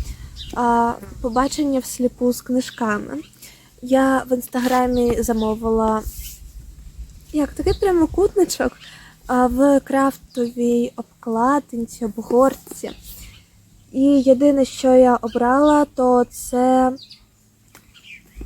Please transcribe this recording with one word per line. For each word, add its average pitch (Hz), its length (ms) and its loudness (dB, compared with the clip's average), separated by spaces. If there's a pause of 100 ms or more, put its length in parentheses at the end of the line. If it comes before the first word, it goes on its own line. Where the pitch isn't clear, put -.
(540)
а, 233 380 0 (280)
побачення 269 600 -2
всліпу 247 520 -4
з - 100 -12
книжками. 247 800 -6 (600)
Я 262 360 2
в 254 140 -6
Інстаграмі 247 880 0
замовила, 220 800 -2 (1300)
як, 302 200 -4
такий 370 220 -2
прямокутничок, 349 960 0 (540)
а, 254 200 2
в 269 340 2
крафтовій 247 1160 -2
обкладинці, 233 1080 -4
обгортці. 240 840 0 (1040)
І 262 100 -2
єдине, 277 600 4
що 254 300 0
я 247 220 6
обрала, 269 680 2
то 247 460 2
це 254 600 0 (1500)